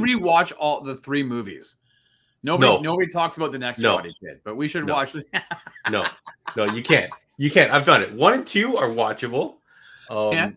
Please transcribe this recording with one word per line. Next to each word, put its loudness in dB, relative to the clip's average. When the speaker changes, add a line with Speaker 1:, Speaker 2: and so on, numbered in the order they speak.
Speaker 1:
season. 0
Speaker 2:
rewatch 2
all -2
the -10
three -4
movies. -8
Nobody, 4
Speaker 1:
No. 4
Speaker 2:
nobody 0
talks -4
about -4
the -10
next -8
Speaker 1:
No. 4
Speaker 2:
Karate -10
Kid, -18
but -10
we -4
should -6
Speaker 1:
No. -2
Speaker 2:
watch -2
the -10
<laughs> -10
Speaker 1:
No, -2
no, 0
you -4
can't. 2
You 0
can't. 6
I've 4
done 6
it. -4
One 4
and -4
two 0
are 2
watchable. -4
Um, -2
Speaker 2:
Yeah. -2